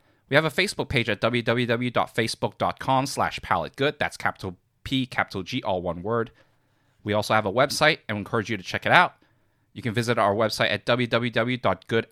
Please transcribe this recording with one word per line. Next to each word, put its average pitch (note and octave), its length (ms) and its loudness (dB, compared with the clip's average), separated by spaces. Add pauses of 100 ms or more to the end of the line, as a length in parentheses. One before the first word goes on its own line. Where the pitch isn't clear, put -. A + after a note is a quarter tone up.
(280)
We C3+ 80 0
have D#3+ 80 4
a D#3 60 -2
Facebook - 380 -2
page A#2 200 0
at G#2 120 -2
w A#2+ 220 2
w A#2+ 240 0
w A#2+ 240 -2
dot - 240 -2
facebook A2+ 420 -2
dot F2+ 220 -2
com C3+ 280 2
slash G2+ 360 -2
palette E2 320 -2
good. C#3+ 240 -2
That's E2+ 180 -4
capital F#2 400 -4 (280)
P, C3 220 -2
capital - 360 -4
G, A#2+ 220 -6
all F#2 180 -2
one F2 220 -4
word. A2+ 260 -2 (720)
We G#2 120 -2
also G#2+ 200 2
have G#2+ 120 2
a F#2+ 60 0
website, D3 460 2 (100)
and G#2 80 -4
we G#2 40 -4
encourage G#2 280 -4
you A2+ 80 -2
to F#2 60 -8
check - 240 -6
it A2 60 4
out. E3 220 6 (600)
You G#2+ 60 -12
can A2+ 140 -4
visit A#2 240 2
our G2+ 160 4
website A2 360 0
at G2+ 140 -2
w B2 220 2
w A#2+ 240 0
w A#2+ 260 0
dot C3 300 -2
good A2+ 260 0